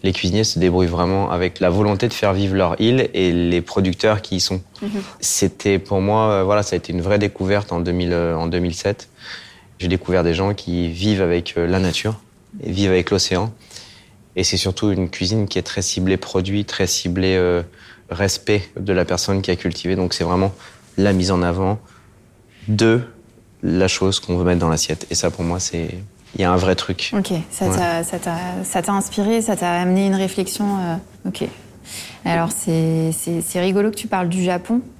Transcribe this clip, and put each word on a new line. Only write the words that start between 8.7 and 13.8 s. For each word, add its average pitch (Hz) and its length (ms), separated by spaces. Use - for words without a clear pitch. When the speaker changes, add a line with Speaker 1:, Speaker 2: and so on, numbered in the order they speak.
Speaker 1:
sept. - 340
J'ai 87 80
découvert 90 360
des 82 120
gens 98 180
qui 87 360
vivent 95 340
avec, 87 340
euh, 85 80
la 92 140
nature 95 400
et - 80
vivent 95 200
avec 90 180
l'océan. 107 420